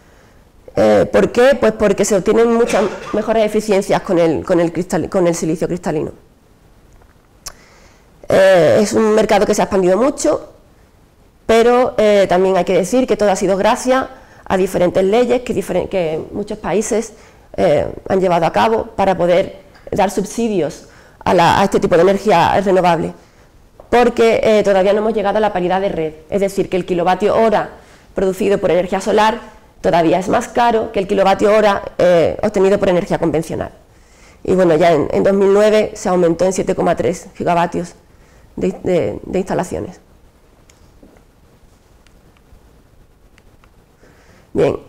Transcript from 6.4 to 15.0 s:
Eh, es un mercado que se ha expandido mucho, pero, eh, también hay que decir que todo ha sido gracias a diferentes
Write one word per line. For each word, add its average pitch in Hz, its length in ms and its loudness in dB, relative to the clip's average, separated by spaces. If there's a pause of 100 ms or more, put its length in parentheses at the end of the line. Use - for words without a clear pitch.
Eh, 185 520 4
es 208 140 -2
un 214 200 2
mercado 208 300 2
que 208 100 -2
se 214 60 -2
ha 175 60 2
expandido 190 320 0
mucho, 294 560 -2 (920)
pero, 240 540 2
eh, 208 320 4
también 190 260 2
hay 180 80 0
que 196 80 -2
decir 190 340 0
que 214 120 -2
todo 208 120 2
ha 190 60 0
sido 190 220 -2
gracias 247 480 0 (400)
a 196 100 -2
diferentes 180 480 0